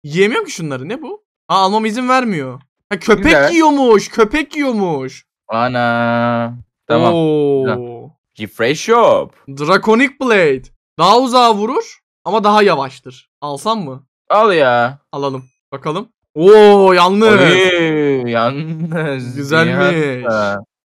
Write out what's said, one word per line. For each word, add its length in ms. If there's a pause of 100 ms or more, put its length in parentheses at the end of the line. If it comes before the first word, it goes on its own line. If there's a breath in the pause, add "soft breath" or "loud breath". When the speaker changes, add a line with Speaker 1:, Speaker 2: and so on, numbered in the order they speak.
Speaker 1:
Yiyemiyorum 440
ki 60
şunları. 360
Ne 120
bu? 220 (260)
Aa, 120
almama 260
izin 220
vermiyor. 520 (280)
Ha, 100
köpek 240
Speaker 2:
Güzel. 300
Speaker 1:
yiyormuş. 560
Köpek 460
yiyormuş. 720 (220)
Speaker 2:
Ana. 1080 (340)
Tamam. 260
Speaker 1:
Oo. 500
Speaker 2:
Güzel. 460 (300)
Refresh 420
shop. 520 (140)
Speaker 1:
Draconic 760
Blade. 400 (380)
Daha 200
uzağa 360
vurur 440 (260)
ama 180
daha 200
yavaştır. 680 (120)
Alsam 440
mı? 180 (260)
Speaker 2:
Al 240
ya. 460 (120)
Speaker 1:
Alalım. 340 (260)
Bakalım. 380 (260)
Oo, 580
yalnız. 480
Speaker 2:
Oy, 880
yalnız. 1040
Speaker 1:
Güzelmiş. 920
Speaker 2:
Ya. 320 (280)